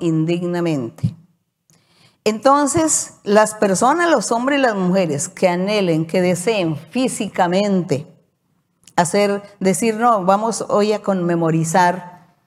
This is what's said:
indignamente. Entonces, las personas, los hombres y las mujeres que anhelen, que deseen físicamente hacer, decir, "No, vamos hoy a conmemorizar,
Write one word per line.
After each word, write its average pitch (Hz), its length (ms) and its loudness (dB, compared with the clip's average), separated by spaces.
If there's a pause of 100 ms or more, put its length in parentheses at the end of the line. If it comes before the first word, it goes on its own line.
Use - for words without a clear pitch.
indignamente. 170 1120 -2 (1120)
Entonces, 277 960 0
las 208 300 4
personas, 226 560 0
los 247 220 0
hombres 262 280 0
y - 20 0
las 233 140 2
mujeres 180 520 0
que - 220 -2
anhelen, 180 580 0
que 185 140 0
deseen 180 560 0
físicamente 190 1300 -2 (880)
hacer, 202 480 0 (160)
decir, 214 360 0
"No, 220 280 2
vamos 208 460 0
hoy 208 240 2
a 208 80 -4
conmemorizar, 175 1300 0 (120)